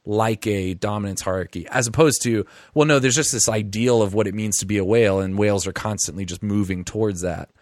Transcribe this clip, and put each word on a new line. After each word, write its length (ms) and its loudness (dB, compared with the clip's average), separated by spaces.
like 400 0
a 300 0
dominance 460 -4
hierarchy, 500 -4
as 160 0
opposed 340 2
to, 240 0
well, 100 6
no, 140 4
there's 160 2
just 160 0
this 180 0
ideal 540 2
of 100 -2
what 140 2
it 80 -6
means 240 -2
to 80 -6
be 100 2
a 80 2
whale, 340 4
and 160 -2
whales 300 2
are 80 -6
constantly 520 -6
just 180 -10
moving 400 -2
towards 380 -2
that. 280 -6